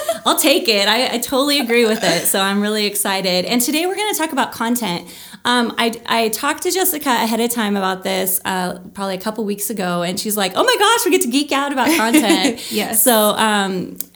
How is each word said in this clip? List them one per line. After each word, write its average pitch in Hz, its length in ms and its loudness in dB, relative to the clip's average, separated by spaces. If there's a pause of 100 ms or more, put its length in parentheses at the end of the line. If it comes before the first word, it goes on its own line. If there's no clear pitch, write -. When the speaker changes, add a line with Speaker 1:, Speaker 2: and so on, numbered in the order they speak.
(120)
Speaker 1:
<laughs> - 140 -8
I'll 311 140 2
take 294 300 2
it. 202 180 2
I, 226 280 2
I - 20 -4
totally 285 420 0
agree 233 260 2
with 220 160 2
it. 170 260 0
So 202 120 0
I'm 196 220 2
really 208 240 0
excited. 190 580 0
And 240 160 0
today 302 260 0
we're 381 120 -2
gonna 415 200 -2
talk 320 140 -2
about 262 220 -2
content. 226 560 -4 (340)
Um, 240 340 0
I, 233 280 0
I 226 240 0
talked 294 340 -2
to 359 80 0
Jessica 339 380 0
ahead 226 320 0
of 240 100 0
time 214 240 0
about 190 280 -2
this, 190 420 -2
uh, 180 340 -2 (140)
probably 196 220 -6
a 185 40 -8
couple 214 240 -6
weeks 202 260 -4
ago, 180 340 -2
and 180 140 -4
she's 214 200 -4
like, 190 180 -2
"Oh 294 80 2
my 480 160 4
gosh, 453 240 4
we 381 80 2
get 370 120 4
to 269 40 0
geek 277 240 0
out 277 220 0
about 254 240 2
content." 240 680 2
Speaker 2:
<laughs> - 40 -10
Yes. 214 320 0
Speaker 1:
So, 214 280 6
um, 196 640 -2 (180)